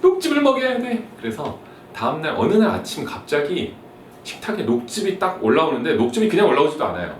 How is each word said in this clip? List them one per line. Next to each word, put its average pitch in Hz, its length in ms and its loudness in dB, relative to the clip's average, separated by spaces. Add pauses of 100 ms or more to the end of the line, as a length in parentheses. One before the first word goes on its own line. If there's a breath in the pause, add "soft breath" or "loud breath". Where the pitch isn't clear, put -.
녹즙을 339 400 2
먹여야 262 380 2
돼. 240 280 -4 (120)
그래서 - 400 -8 (340 loud breath)
다음날, 151 440 -4
어느 190 160 2
날 214 180 6
아침 - 340 -6
갑자기 143 680 -2 (500)
식탁에 - 400 -8
녹즙이 - 560 -2
딱 - 240 -2
올라오는데, 135 520 2
녹즙이 214 340 2
그냥 196 200 4
올라오지도 147 360 2
않아요. 87 340 -6